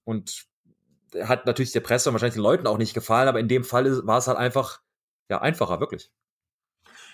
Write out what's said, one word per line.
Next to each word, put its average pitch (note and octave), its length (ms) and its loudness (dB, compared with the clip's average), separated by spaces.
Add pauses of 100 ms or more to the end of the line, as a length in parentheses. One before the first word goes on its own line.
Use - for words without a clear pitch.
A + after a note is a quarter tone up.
Und - 420 -8 (760)
hat A#2+ 240 -2
natürlich A#2+ 260 0
der A#2 80 0
Presse B2 280 0
und B2 60 2
wahrscheinlich A#2 200 0
den G#2+ 80 -2
Leuten B2 240 4
auch G#2+ 120 0
nicht A2+ 160 -2
gefallen, A#2 340 2
aber A#2+ 120 2
in A#2 80 0
dem B2+ 140 2
Fall B2+ 240 2
ist, C3 200 0
war A2 120 4
es B2 80 -2
halt B2+ 120 0
einfach, B2+ 420 -2 (500)
ja, G2+ 100 -2
einfacher, G2+ 400 0
wirklich. - 300 -8 (1040)